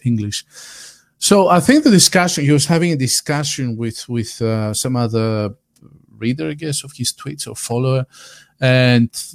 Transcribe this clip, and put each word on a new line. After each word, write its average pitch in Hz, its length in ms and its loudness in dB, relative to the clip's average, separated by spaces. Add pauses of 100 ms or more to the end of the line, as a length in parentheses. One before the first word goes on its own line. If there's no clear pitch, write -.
English. 107 400 -4 (720)
So 196 300 4
I 175 120 6
think 285 240 4
the 285 60 6
discussion, 175 540 4
he 143 60 4
was 147 160 2
having 170 240 2
a 160 60 0
discussion 135 800 -4
with, 113 320 -8
with, 120 340 -6
uh, 110 320 -2
some 127 220 -4
other 110 580 -2 (640)
reader, 135 320 -4
I 151 40 -8
guess, 147 280 -8
of 139 100 -18
his - 200 -6
tweets 147 340 -12
or 117 80 -12
follower. 131 520 -2 (540)
And, 127 500 4 (240)